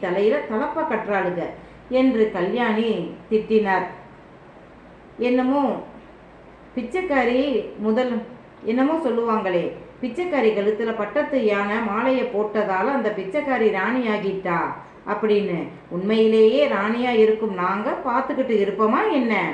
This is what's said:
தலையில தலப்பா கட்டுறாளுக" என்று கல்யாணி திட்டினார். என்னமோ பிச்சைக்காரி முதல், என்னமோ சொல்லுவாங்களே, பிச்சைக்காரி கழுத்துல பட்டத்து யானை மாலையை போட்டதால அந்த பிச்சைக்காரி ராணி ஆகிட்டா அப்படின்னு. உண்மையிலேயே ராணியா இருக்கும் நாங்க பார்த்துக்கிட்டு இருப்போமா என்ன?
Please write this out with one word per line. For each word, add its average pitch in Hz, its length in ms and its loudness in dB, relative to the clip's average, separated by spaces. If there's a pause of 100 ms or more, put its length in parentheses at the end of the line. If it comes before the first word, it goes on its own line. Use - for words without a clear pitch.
தலையில 202 460 2
தலப்பா 294 340 -2
கட்டுறாளுக" 190 560 -2 (600)
என்று 247 240 4 (140)
கல்யாணி 220 540 0 (400)
திட்டினார். 208 560 2 (1400)
என்னமோ 254 340 2 (1120)
பிச்சைக்காரி 254 640 0 (420)
முதல், 240 240 2 (640)
என்னமோ 262 320 2
சொல்லுவாங்களே, 214 600 0 (380)
பிச்சைக்காரி 262 540 0
கழுத்துல 214 460 0
பட்டத்து 277 380 -2 (120)
யானை 202 260 0 (120)
மாலையை 240 440 0
போட்டதால 208 640 0
அந்த 214 220 0
பிச்சைக்காரி 226 580 0
ராணி 226 260 0 (120)
ஆகிட்டா 185 420 -2 (560)
அப்படின்னு. 202 460 0 (380)
உண்மையிலேயே 220 640 4 (100)
ராணியா 226 400 0 (120)
இருக்கும் 214 380 2
நாங்க 208 320 -2 (140)
பார்த்துக்கிட்டு 262 560 0
இருப்போமா 220 380 2 (180)
என்ன? 233 140 0 (200)